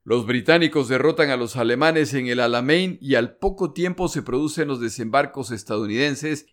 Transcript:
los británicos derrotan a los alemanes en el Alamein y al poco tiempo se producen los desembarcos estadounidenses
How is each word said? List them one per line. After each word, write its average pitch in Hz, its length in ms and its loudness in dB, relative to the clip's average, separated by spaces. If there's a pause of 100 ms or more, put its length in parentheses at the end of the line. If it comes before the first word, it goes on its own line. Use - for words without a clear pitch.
los 113 220 0
británicos 143 640 2
derrotan 147 420 2
a 131 60 0
los 120 200 -6
alemanes 135 580 2
en 127 140 -2
el 123 120 0
Alamein 135 600 2
y 135 160 0
al 120 200 0
poco 190 360 -2
tiempo 180 360 -2
se 156 140 -4
producen 147 460 -2
los 131 120 -4
desembarcos 117 680 -2
estadounidenses 127 1040 -4